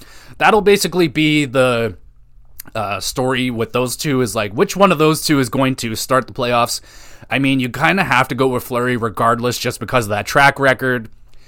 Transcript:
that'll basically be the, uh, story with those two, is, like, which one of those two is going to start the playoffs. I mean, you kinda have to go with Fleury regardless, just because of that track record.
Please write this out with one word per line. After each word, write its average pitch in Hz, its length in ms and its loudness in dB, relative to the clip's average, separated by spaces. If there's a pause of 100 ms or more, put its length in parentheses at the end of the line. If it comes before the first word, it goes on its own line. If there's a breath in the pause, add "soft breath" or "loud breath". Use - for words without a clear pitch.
(380 loud breath)
that'll 196 240 4
basically 180 460 2
be 151 380 2
the, 120 520 0 (760)
uh, 101 260 -6
story 127 520 -2
with 113 220 -4
those 123 220 -2
two, 135 260 -2
is, 107 140 -2
like, 104 180 -4
which 135 220 -2
one 190 160 4
of 156 60 0
those 156 280 2
two 143 140 2
is 123 100 0
going 131 260 0
to 110 200 -6
start 127 320 -2
the 101 60 -14
playoffs. 120 480 -2 (480 loud breath)
I 123 100 -2
mean, 135 200 2
you 127 100 -2
kinda 160 340 0
have 131 260 2
to 139 60 -4
go 135 120 2
with 123 160 -2
Fleury 123 340 -2
regardless, 117 640 0
just 123 200 -4
because 120 260 -2
of 101 40 -6
that 104 160 -4
track 139 340 2
record. 127 500 0 (380 soft breath)